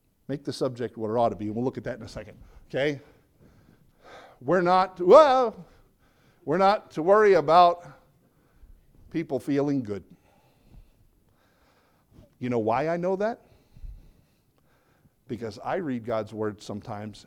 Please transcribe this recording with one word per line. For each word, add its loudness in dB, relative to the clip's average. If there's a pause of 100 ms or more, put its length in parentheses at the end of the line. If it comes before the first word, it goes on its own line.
(280)
Make -10
the -8
subject -6
what -6
it -4
ought 2
to -6
be, -10
and -8
we'll -4
look -6
at -12
that -10
in -18
a -18
second, -18 (300)
okay? -4 (1400)
We're 0
not, 0
well, 6 (760)
we're -2
not 2
to -6
worry 6
about 4 (1300)
people -6
feeling -2
good. -10 (2250)
You -8
know -2
why -2
I -4
know -4
that? -6 (1900)
Because -12
I -6
read -6
God's -6
word -6
sometimes, -14